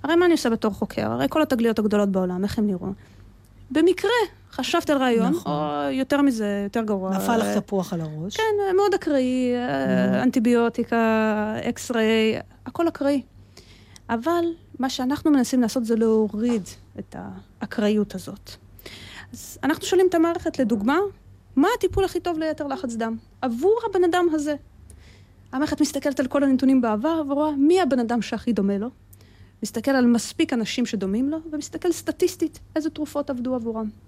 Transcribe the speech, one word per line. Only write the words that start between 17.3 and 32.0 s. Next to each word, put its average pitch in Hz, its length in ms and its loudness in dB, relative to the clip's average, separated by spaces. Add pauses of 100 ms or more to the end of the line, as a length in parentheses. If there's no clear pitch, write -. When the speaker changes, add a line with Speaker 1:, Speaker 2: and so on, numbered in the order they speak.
Speaker 1:
האקראיות 208 540 0
הזאת. 202 360 -14 (840)
אז - 300 -18
אנחנו 302 240 -2
שואלים 370 220 4
את 349 60 0
המערכת, 339 440 0
לדוגמה, 233 400 0 (580)
"מה 302 200 4
הטיפול 381 280 0
הכי 359 160 -2
טוב 339 180 -4
ליתר 311 280 -4
לחץ 262 280 -6
דם 226 220 -4 (260)
עבור 269 360 2 (120)
הבן 370 140 2
אדם 359 280 4
הזה?" 302 220 -2 (1000)
המערכת 285 280 -2
מסתכלת 285 400 0
על 262 60 0
כל 285 180 0
הנתונים 262 360 4
בעבר 240 480 0
ורואה 294 280 0
מי 320 240 6
הבן 262 180 2
אדם 233 240 0
שהכי 233 300 -4
דומה 196 260 2
לו, 220 100 -4 (720)
מסתכל 226 280 -4
על 254 160 4
מספיק 233 460 0
אנשים 233 340 -2
שדומים 208 440 -2
לו, 320 80 -4 (140)
ומסתכל 320 400 -4
סטטיסטית - 680 -2 (160)